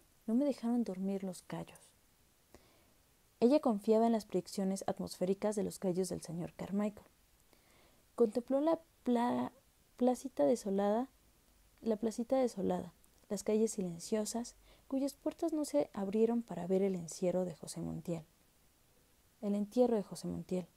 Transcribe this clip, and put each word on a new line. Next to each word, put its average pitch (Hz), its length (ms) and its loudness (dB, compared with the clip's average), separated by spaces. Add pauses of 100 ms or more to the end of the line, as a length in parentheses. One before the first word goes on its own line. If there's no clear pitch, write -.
(260)
no 220 80 0
me 269 120 4
dejaron 240 380 0
dormir 190 400 -4
los 185 200 -8
callos». - 360 -10 (1600)
Ella 277 200 8
confiaba 220 440 4
en 233 60 4
las 220 140 0
predicciones 190 600 -4
atmosféricas 196 680 -2
de 202 80 0
los 180 160 -6
callos 185 300 0
del 170 120 -6
señor 165 320 -8
Carmichael. 202 540 -4 (1080)
Contempló 240 440 2
la 320 200 2 (240)
pla-, 247 500 0 (420)
placita 254 500 0
desolada, 208 640 2 (720)
la 220 140 0
placita 226 400 -2
desolada, 185 560 0 (380)
las 196 140 -6
calles 214 280 2
silenciosas, 208 840 -4 (340)
cuyas 269 240 -2
puertas 320 400 -4
no 302 100 -2
se 285 300 0
abrieron 220 480 2
para 175 260 -8
ver 190 140 4
el 196 140 2
encierro 175 500 0
de 170 100 -6
José - 240 -12
Montiel. 165 440 -6 (1160)
El 202 140 0
entierro 233 400 2
de 196 80 0
José - 240 -10
Montiel. 175 500 -4